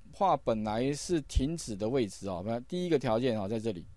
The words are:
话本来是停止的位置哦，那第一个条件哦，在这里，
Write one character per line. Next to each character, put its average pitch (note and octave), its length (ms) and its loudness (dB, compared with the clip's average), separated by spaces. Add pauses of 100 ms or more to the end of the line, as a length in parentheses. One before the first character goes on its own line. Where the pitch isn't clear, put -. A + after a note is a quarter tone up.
(120)
话 F3+ 240 4
本 A2+ 260 0
来 A2+ 300 0
是 D#3+ 300 0
停 D3+ 340 0
止 A#2+ 180 -8
的 G#2 140 -2
位 B2+ 180 2
置 G2 220 -8
哦， F2+ 180 -4
那 A#2 140 -2
第 F3+ 240 -4
一 F3 60 -2
个 D3+ 80 6
条 A#2 200 2
件 A#2+ 220 2
哦， G2 80 -2
在 A2+ 100 -2
这 A2 140 -2
里， E2+ 120 -10 (120)